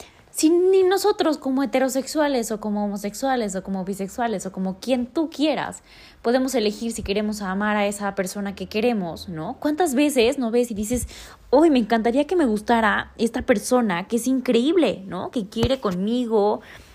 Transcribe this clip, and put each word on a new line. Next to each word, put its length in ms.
Si 140
ni 320
nosotros 560
como 240
heterosexuales 880
o 80
como 260
homosexuales 680
o 80
como 200
bisexuales 640
o 60
como 280
quien 280
tú 240
quieras, 500
podemos 320
elegir 380
si 100
queremos 400
amar 340
a 120
esa 260
persona 400
que 140
queremos, 640
¿no? 300
¿Cuántas 360
veces 420
no 140
ves 180
y 60
dices, 320
"Uy, 220
me 80
encantaría 480
que 80
me 100
gustara 720
esta 300
persona 600
que 100
es 100
increíble, 800
¿no? 240
Que 180
quiere 300
conmigo, 840